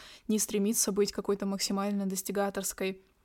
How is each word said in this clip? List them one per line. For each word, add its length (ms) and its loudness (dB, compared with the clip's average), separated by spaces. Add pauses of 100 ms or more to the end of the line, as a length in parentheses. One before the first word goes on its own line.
(280)
не 120 4
стремиться 520 2
быть 200 4
какой-то 340 -2
максимально 600 -2
достигаторской, 960 -2 (240)